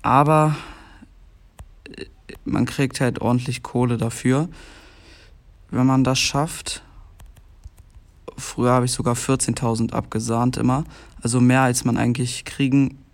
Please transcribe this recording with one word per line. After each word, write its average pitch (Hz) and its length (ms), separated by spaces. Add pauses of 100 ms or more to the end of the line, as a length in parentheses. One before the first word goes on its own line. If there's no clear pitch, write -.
Aber, 151 520 (1400)
äh, - 80 (400)
man 110 220
kriegt - 340
halt 127 220
ordentlich 123 400
Kohle 120 340
dafür, 127 540 (1200)
wenn 127 160
man 131 180
das 131 140
schafft. - 640 (1500)
Früher - 360
habe 123 120
ich 123 80
sogar 120 240
vierzehntausend 117 800
abgesahnt 117 640
immer. 131 260 (380)
Also 120 180
mehr, 127 220
als 123 240
man 117 100
eigentlich 120 480
kriegen 139 540 (160)